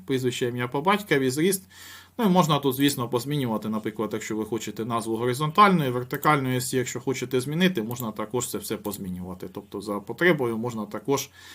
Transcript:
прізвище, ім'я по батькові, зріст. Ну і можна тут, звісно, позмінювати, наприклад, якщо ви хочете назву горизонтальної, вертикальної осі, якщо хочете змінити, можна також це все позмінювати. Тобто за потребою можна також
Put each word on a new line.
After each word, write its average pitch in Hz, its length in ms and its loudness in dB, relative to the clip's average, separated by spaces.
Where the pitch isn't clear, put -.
прізвище, 127 420 0
ім'я 123 200 -2
по 139 140 -2
батькові, 160 480 2
зріст. 175 340 0
Ну 240 60 2
і 202 40 6
можна 165 300 4
тут, 131 160 0
звісно, 139 340 2
позмінювати, 120 600 -2
наприклад, 107 440 -2
якщо 110 220 -6
ви 107 100 -2
хочете 110 400 -6
назву 113 320 -2
горизонтальної, 151 760 4
вертикальної 131 680 0
осі, 123 200 -2
якщо 123 220 -2
хочете 127 420 -2
змінити, 156 420 2
можна 113 280 -6
також 120 380 -4
це - 80 -6
все 104 200 -6
позмінювати. 92 760 -8
Тобто 104 280 -10
за 101 180 -4
потребою 127 580 2
можна 113 280 -4
також 117 440 -2